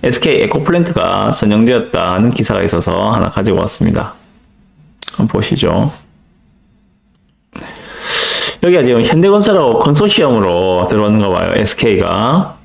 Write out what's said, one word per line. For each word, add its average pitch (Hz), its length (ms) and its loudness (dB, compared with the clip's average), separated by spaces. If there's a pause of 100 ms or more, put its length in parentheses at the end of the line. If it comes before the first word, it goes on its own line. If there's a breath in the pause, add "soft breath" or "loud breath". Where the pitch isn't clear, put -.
에스케이 - 400 0
에코플랜트가 147 880 -2
선정되었다는 107 960 0
기사가 104 340 -2
있어서 90 480 0
하나 113 180 -2
가지고 98 320 0
왔습니다. - 520 -2 (1000)
한번 208 120 0
보시죠. - 640 -2 (2750 loud breath)
여기가 175 200 4
지금 120 200 2
현대건설하고 185 760 2
컨소시엄으로 104 1080 2
들어오는가 104 400 2
봐요, 90 260 -2
에스케이가. 107 1080 0